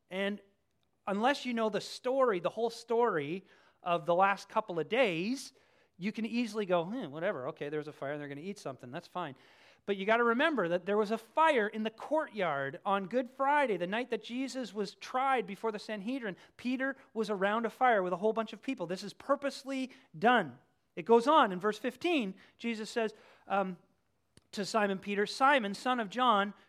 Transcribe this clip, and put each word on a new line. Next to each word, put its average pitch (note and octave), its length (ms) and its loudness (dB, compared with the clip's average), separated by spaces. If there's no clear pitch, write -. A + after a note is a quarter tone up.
And G3 280 -4
unless A3+ 360 0
you B3+ 100 -4
know A3+ 160 2
the G3 120 -2
story, B3+ 580 0
the E3+ 120 -2
whole A3+ 180 -2
story G3 720 -2
of E3+ 240 0
the E3+ 100 4
last F#3+ 320 2
couple F#3 320 -4
of D3 80 -2
days, G#3+ 640 0
you G3 140 -4
can A3 140 -6
easily A3 400 -2
go, F3 200 2
"Hmm, G3+ 260 -8
whatever, D#3 380 -4
okay, D3+ 200 -8
there's D3+ 180 -6
a D3 40 -14
fire C#3+ 220 -6
and D3 80 -8
they're C#3+ 80 -10
gonna C#3+ 100 -10
eat G3 200 -10
something, B2+ 320 -12
that's E3+ 160 -12
fine." D#3 280 -8
But G3+ 100 -2
you F#3+ 80 -4
gotta A#3 180 4
remember A#3+ 460 2
that F3 160 0
there G3+ 100 0
was G#3+ 160 2
a A3+ 60 -2
fire D4 500 2
in A3 140 -6
the G#3 80 -2
courtyard E3+ 960 -2
on G3 220 0
Good B3 240 -2
Friday, C4+ 460 2
the F3 100 -2
night A#3+ 240 -4
that G#3+ 120 -4
Jesus B3 500 -6
was G3+ 220 -6
tried B3+ 520 0
before G#3+ 240 -4
the G#3 80 -6
Sanhedrin. A3 580 -6
Peter C4 400 -2
was G#3 140 -2
around G#3 360 0
a G#3+ 40 0
fire A#3 340 4
with F3+ 100 0
a F3 40 -4
whole G#3+ 160 2
bunch A3 200 -4
of G#3 80 -18
people. F3+ 240 -6
This F#3 180 -6
is G3 100 -10
purposely C4+ 760 -2
done. F#3+ 360 4
It F3+ 100 -8
goes A#3 220 6
on C#4+ 240 8
in F3+ 80 -4
verse G#3 200 -2
fifteen, B3+ 560 -2
Jesus A3 300 -6
says, A3 240 -2
um, F#3+ 280 0
to G3+ 120 -4
Simon G3+ 320 2
Peter, G3+ 280 -2
"Simon, C4 480 2
son B3+ 260 -2
of G#3 100 -4
John, G#3 440 4